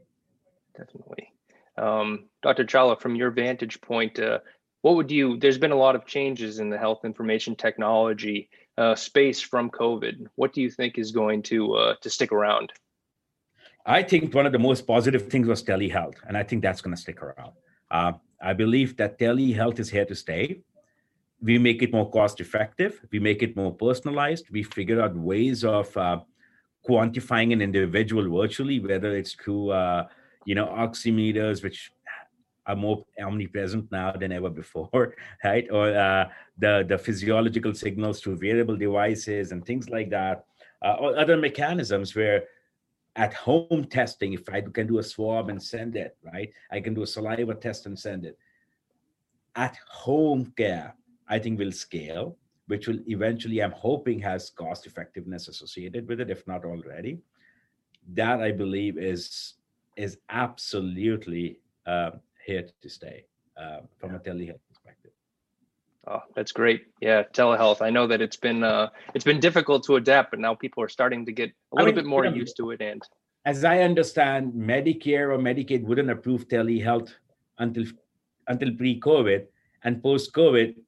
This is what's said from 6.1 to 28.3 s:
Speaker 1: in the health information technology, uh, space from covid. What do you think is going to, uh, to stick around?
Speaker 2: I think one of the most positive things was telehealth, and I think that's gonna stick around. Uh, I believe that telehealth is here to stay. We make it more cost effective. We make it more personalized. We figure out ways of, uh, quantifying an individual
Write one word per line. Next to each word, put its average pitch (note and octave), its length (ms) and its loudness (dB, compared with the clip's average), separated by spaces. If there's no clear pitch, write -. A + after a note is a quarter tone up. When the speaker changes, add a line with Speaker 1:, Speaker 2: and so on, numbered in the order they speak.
Speaker 1:
in G#2+ 120 -4
the G#2 80 -4
health A2 260 -2
information A2 520 -2
technology, A2 920 0
uh, A#2 160 4
space C#3 460 2
from A#2+ 300 -2
covid. A#2 560 -2
What C3 160 0
do D3 80 -4
you B2+ 100 0
think B2 280 -4
is A2 140 -4
going G#2+ 320 2
to, A2 300 0
uh, A2+ 280 4
to A#2+ 60 -10
stick - 220 -2
around? G#2 420 0
Speaker 2:
I E3+ 180 4
think F#3 320 2
one C#3 120 6
of C#3 60 2
the B2+ 60 4
most B2+ 280 4
positive A#2+ 420 4
things B2 200 2
was A2 140 2
telehealth, F#2+ 520 -2
and F#2+ 80 -4
I G#2 60 0
think G#2 200 -2
that's F#2+ 180 0
gonna F2 160 -6
stick - 240 -14
around. C2+ 320 -14
Uh, E2+ 220 2
I F#2 120 -2
believe A#2 440 2
that - 220 -2
telehealth A#2+ 640 2
is G#2+ 100 -6
here G2+ 160 2
to G2+ 80 -8
stay. A2 460 -4
We A2+ 160 4
make A#2 240 4
it B2 100 0
more G#2+ 160 2
cost G#2+ 320 2
effective. G#2+ 600 -2
We G#2+ 80 -2
make G#2 240 2
it A2+ 140 -4
more F#2+ 180 -2
personalized. C#3+ 760 -2
We G#2 120 -4
figure G#2 400 0
out G2 140 0
ways A2 480 0
of, G#2 320 0
uh, F2 240 0
quantifying A#2 640 2
an A2+ 100 4
individual G2 640 2